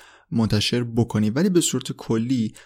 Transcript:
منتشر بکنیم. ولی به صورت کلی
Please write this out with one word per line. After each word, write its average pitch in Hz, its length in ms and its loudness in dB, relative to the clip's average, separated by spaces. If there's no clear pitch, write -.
منتشر 113 540 0
بکنیم. 113 520 0
ولی 180 120 2
به 175 120 4
صورت - 320 -2
کلی 113 640 -2